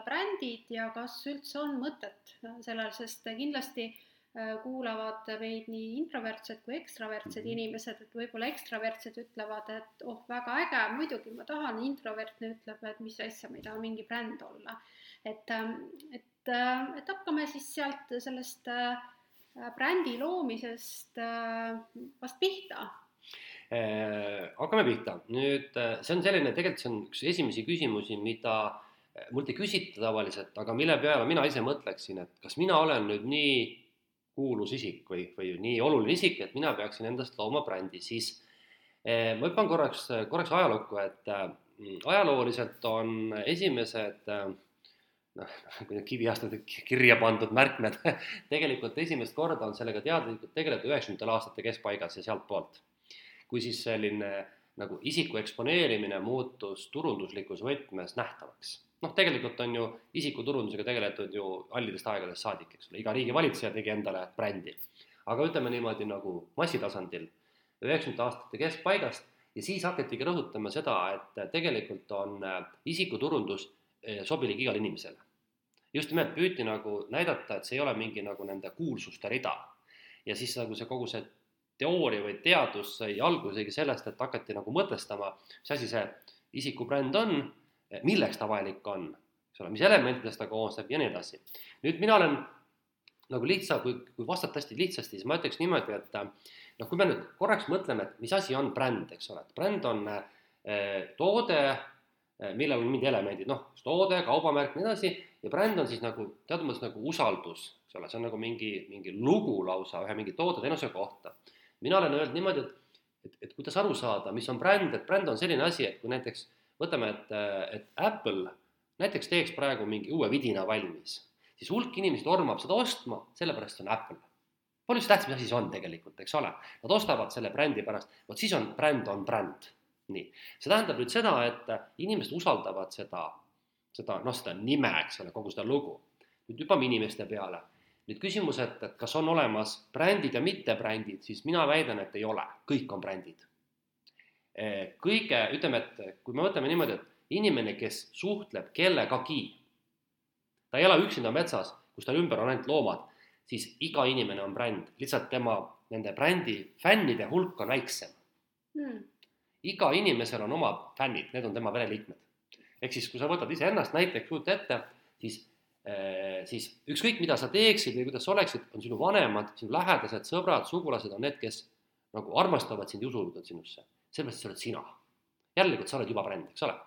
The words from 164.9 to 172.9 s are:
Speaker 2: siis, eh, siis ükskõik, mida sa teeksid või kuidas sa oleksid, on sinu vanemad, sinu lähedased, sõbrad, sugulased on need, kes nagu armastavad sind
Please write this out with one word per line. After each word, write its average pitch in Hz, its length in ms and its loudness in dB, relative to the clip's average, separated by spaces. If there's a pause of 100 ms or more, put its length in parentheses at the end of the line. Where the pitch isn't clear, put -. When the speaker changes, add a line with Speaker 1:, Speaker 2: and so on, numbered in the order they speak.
Speaker 2:
siis, 110 200 -8 (440)
eh, 95 640 -4
siis - 220 -8 (180)
ükskõik, 226 320 2
mida 156 160 4
sa 131 160 -2
teeksid 208 460 6
või 123 100 0
kuidas 123 160 -4
sa 185 80 2
oleksid, - 420 2
on 110 80 -8
sinu 113 160 -4
vanemad, 123 640 4
sinu 113 140 -4
lähedased, 147 560 2
sõbrad, 175 400 4
sugulased 139 420 -2
on 101 140 -8
need, 147 160 -2
kes - 220 -8 (520)
nagu 107 240 0
armastavad 110 480 2
sind 107 160 -8